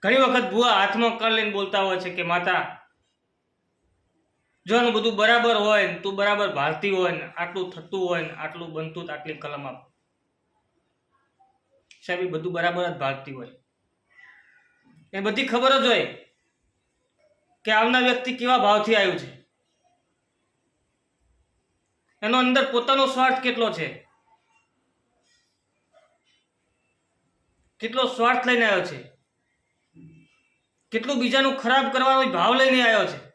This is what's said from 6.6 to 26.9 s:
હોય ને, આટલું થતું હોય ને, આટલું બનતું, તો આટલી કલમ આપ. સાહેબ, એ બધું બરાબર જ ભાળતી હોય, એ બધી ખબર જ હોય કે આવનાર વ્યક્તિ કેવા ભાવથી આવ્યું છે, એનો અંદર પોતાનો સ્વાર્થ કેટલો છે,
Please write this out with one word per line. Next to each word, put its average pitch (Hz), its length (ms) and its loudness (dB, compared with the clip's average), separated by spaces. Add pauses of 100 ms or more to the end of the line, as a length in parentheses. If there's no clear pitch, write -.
હોય 180 160 0
ને, 156 140 -8 (160)
આટલું 175 300 -8
થતું 185 360 -6
હોય 170 200 -2
ને, 160 60 -12
આટલું 160 400 -12
બનતું, 160 340 -10
તો 151 60 -10
આટલી 147 300 -14
કલમ 143 260 -12
આપ. 120 100 -16 (2250)
સાહેબ, 180 220 -4
એ 175 80 -4
બધું 160 240 -6
બરાબર 175 280 0
જ 170 160 -6
ભાળતી 135 360 -6
હોય, 120 160 -18 (1600)
એ 196 120 -6
બધી 220 260 -4
ખબર 254 220 2 (100)
જ - 40 2
હોય 190 200 2 (1600)
કે 220 60 0
આવનાર 240 320 4
વ્યક્તિ 254 360 0
કેવા 247 260 2
ભાવથી 214 340 4
આવ્યું 180 240 0
છે, - 60 -16 (3000)
એનો 226 240 0
અંદર 262 260 2
પોતાનો 262 340 2 (100)
સ્વાર્થ 254 300 2
કેટલો 233 220 0 (100)
છે, 156 100 -6 (4000)